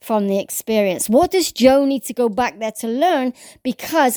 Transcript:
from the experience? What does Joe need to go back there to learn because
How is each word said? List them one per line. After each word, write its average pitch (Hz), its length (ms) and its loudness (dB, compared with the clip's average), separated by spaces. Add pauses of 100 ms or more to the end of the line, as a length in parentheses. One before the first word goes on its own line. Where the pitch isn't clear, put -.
from 208 280 -2
the 196 100 0
experience? 202 720 -2
What 320 200 4
does 370 220 -2
Joe 262 320 4
need 269 200 -2
to 240 100 -10
go 240 160 0
back 220 280 -4
there 220 220 -6
to 226 80 -6
learn 262 460 0 (280)
because 269 540 0